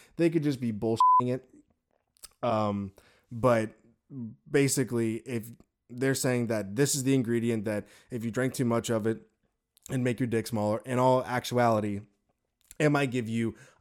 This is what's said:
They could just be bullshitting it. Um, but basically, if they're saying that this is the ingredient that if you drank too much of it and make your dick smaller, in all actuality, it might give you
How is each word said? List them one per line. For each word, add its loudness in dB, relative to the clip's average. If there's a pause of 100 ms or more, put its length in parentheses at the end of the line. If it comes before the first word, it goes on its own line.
(160)
They 2
could 0
just -2
be -2
bullshitting 2
it. -6 (1000)
Um, 0 (380)
but 2 (800)
basically, 0 (100)
if -6 (480)
they're 0
saying 0
that -4
this 2
is -2
the 2
ingredient 0
that -4 (280)
if -6
you -4
drank -2
too 0
much 0
of 0
it -2 (680)
and -2
make -2
your -2
dick -2
smaller, -2
in 0
all 4
actuality, 0 (800)
it 2
might 2
give -4
you -2 (240)